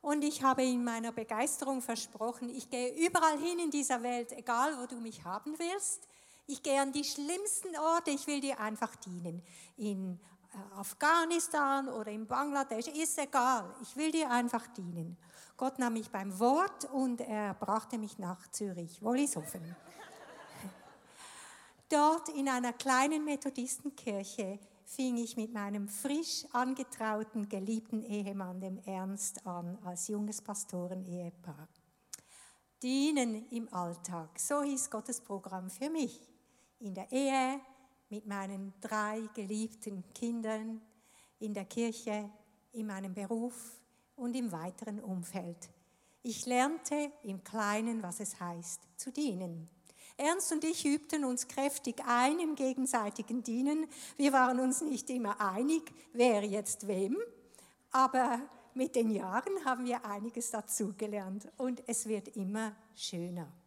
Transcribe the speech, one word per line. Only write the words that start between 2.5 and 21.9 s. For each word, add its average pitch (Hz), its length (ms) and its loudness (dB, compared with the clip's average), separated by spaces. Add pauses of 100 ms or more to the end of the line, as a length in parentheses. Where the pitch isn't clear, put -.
gehe 247 340 0
überall 330 320 6
hin 339 220 0
in 330 100 2
dieser 269 320 2
Welt, 240 300 -2
egal 254 480 2
wo 247 80 -6
du 254 80 -10
mich 226 280 -8
haben 202 360 -4
willst. 359 480 -2 (400)
Ich 277 160 -6
gehe 277 180 4
an 277 100 2
die 294 120 0
schlimmsten 339 760 -2
Orte, 330 320 4
ich 277 160 0
will 285 160 0
dir 269 180 -2
einfach 220 360 -2
dienen. 175 480 -8 (340)
In, 190 420 -2 (340)
äh, 196 260 -14
Afghanistan 302 1080 4
oder 214 220 -4
in 220 140 -6
Bangladesch, 269 600 0
ist 311 320 -2
egal, 254 640 4
ich - 120 -14
will 311 160 2
dir 311 200 2
einfach 240 380 2
dienen. 170 460 -6 (400)
Gott 262 220 -2
nahm 240 160 2
mich 220 160 -4
beim 196 300 -6
Wort 294 460 6
und 254 360 0
er 214 320 -2
brachte 220 460 0
mich 214 180 -8
nach 180 320 -8
Zürich, 175 540 -6
Wollishofen. 190 720 0 (2250)